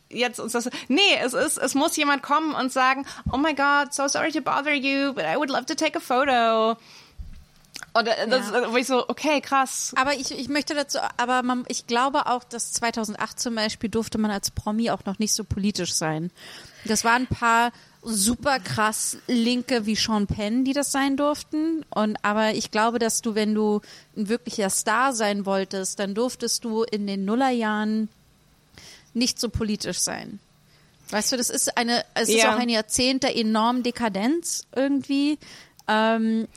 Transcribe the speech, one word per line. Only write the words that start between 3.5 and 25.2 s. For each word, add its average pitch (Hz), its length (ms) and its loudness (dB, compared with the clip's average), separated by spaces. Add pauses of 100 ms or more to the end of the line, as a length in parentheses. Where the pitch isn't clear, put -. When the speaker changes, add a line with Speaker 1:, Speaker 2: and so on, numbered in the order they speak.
Speaker 1:
God, 285 380 2
so 277 160 0
sorry - 240 0
to 311 80 -2
bother 285 320 0
you, 277 400 0
but 202 120 -4
I 160 120 0
would 285 140 0
love 247 160 -2
to 320 80 -4
take 311 240 -2
a - 20 -4
photo.“ 233 800 2 (1200)
Und, 226 120 2
äh, 214 200 0
das, 220 220 2
Speaker 2:
Ja. - 120 2
Speaker 1:
äh, 220 100 -2
wo 233 40 0
ich 254 120 2
so, 254 200 0
okay, 277 320 0
krass. - 560 -2
Speaker 2:
Aber 277 180 2
ich, 277 220 -6
ich 262 120 -6
möchte 294 260 -2
dazu, 285 240 -2 (180)
aber 247 280 2
man, 247 240 -2
ich - 180 -6
glaube 262 400 2
auch, 247 160 0
dass - 300 -8
zweitausendacht 226 640 -4
zum 233 160 -4
Beispiel 220 340 -4
durfte 220 300 -2
man 214 140 2
als 196 180 -4
Promi 214 400 -2
auch 190 140 -4
noch 190 160 -4
nicht 214 120 0
so 214 120 -2
politisch 190 480 -2
sein. 160 380 -2 (540)
Das 214 200 0
waren 233 180 4
ein 254 60 0
paar 233 420 4 (320)
super 233 560 0
krass 214 580 -2 (120)
Linke 240 580 2
wie 220 80 2
Sean 208 320 0
Penn, 220 380 0
die 262 80 2
das 277 200 -2
sein 269 240 2
durften. 302 720 0
Und, 214 320 0
aber 214 320 2
ich - 180 -4
glaube, 226 260 2
dass 226 240 0
du, 226 140 -2
wenn 214 180 2
du 208 260 2 (360)
ein 208 120 -4
wirklicher 214 420 -2
Star 240 420 2
sein 208 340 0